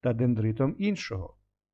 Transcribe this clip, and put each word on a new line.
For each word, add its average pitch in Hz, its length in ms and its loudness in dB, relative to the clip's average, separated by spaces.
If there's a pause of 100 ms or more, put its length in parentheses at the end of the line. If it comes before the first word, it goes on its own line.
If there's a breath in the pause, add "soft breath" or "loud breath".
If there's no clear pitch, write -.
та 123 120 2
дендритом 117 640 2
іншого. 185 580 -4 (360)